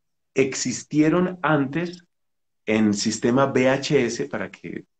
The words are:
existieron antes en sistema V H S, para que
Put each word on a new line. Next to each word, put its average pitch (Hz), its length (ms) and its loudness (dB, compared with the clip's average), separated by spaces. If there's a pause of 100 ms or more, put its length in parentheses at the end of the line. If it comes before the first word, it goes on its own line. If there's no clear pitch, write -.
(340)
existieron 151 1080 0
antes 156 600 -2 (680)
en 107 240 4
sistema 120 520 0
V 127 240 2
H 139 360 2
S, 117 200 -4
para 107 260 -8
que - 320 -14 (160)